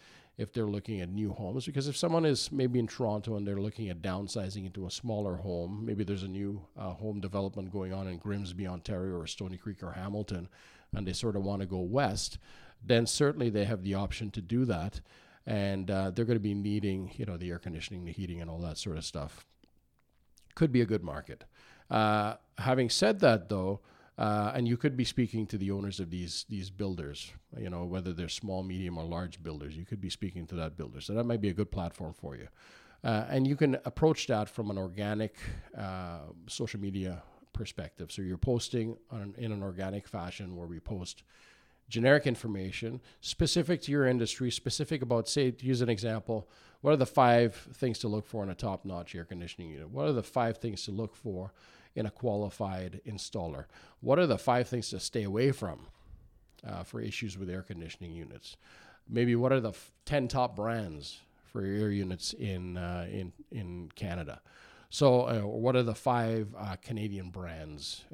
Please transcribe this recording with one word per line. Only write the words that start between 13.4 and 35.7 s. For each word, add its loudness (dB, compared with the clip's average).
they 4
have 0
the 0
option -2
to -6
do 2
that. 0
And, 0
uh, 2
they're 2
gonna 4
be 2
needing, 0
you -4
know, -6
the -4
air -4
conditioning, -6
the -6
heating, -6
and -8
all -6
that -4
sort -4
of -6
stuff. -8
Could 4
be 6
a 6
good 0
market. -8
Uh, 4
having 4
said 4
that, 8
though, 0
uh, 2
and 2
you 4
could 2
be 2
speaking 0
to -4
the 0
owners -2
of -4
these, -6
these -6
builders, -6
you -6
know, -4
whether -2
they're -4
small, -4
medium, -4
or -4
large -6
builders, -8
you -8
could -6
be -6
speaking -6
to -8
that -4
builder. -10
So -6
that 2
might 0
be 2
a 0
good 0
platform -4
for -10
you. -12
Uh, 2
and 4
you 4
can 4
approach 2
that 2
from -4
an -2
organic, -2